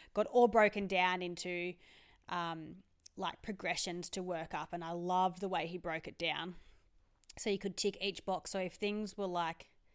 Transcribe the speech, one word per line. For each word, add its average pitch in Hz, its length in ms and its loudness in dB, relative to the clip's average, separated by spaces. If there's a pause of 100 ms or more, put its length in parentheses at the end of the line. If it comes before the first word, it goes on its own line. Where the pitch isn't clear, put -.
(140)
got 208 140 4
all 240 200 8
broken 208 400 6
down 180 340 4
into, 175 520 -4 (560)
um, 165 460 -4 (420)
like, 185 240 -4
progressions 175 680 -2
to 190 120 -4
work 165 300 -4
up. 160 180 -4
And 170 140 -6
I 165 60 -4
loved 180 500 2
the 196 80 -2
way 170 180 0
he 175 100 -6
broke 160 300 -4
it - 100 -14
down. 165 380 -2 (800)
So - 120 -2
you 196 100 2
could 196 160 -6
tick 202 240 -2
each 190 260 -4
box. 185 260 -2
So 196 80 -2
if 180 160 -4
things 208 420 -4
were, 202 100 -2
like, 170 400 -4 (280)